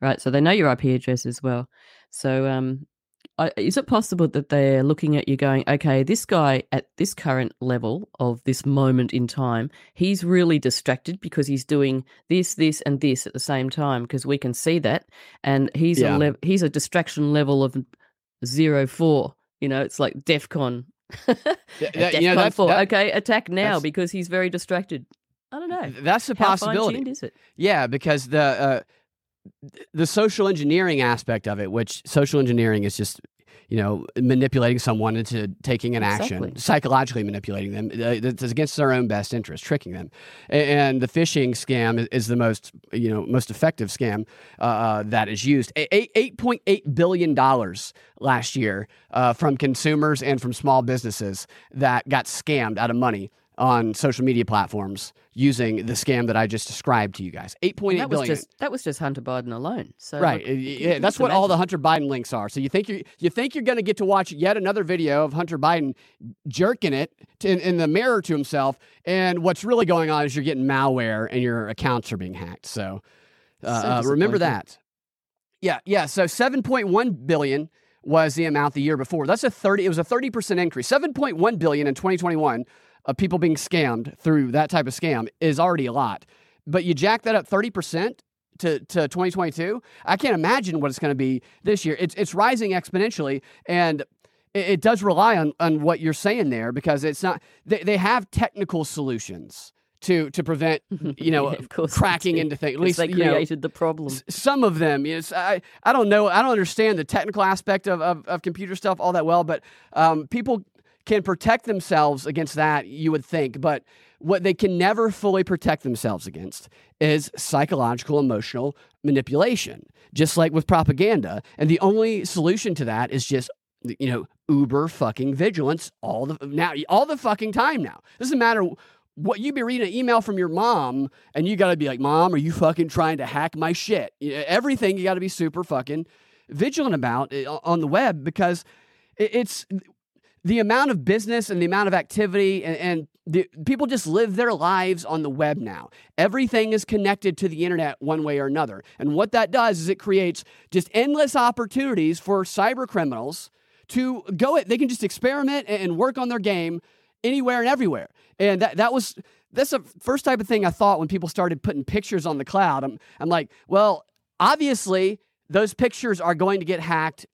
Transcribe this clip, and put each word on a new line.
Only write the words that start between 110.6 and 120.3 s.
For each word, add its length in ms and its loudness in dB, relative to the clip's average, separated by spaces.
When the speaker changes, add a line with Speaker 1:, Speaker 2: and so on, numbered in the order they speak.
Speaker 2:
can 180 2
protect 420 0
themselves 640 0
against 260 -4
that, 320 0
you 260 -2
would 140 -2
think. 340 -4
But 240 0
what 240 0
they 100 2
can 240 0
never 320 2
fully 340 0
protect 380 -2
themselves 460 -4
against 420 -14
is 360 2
psychological, 840 0
emotional 560 -2
manipulation, 840 0
just 240 2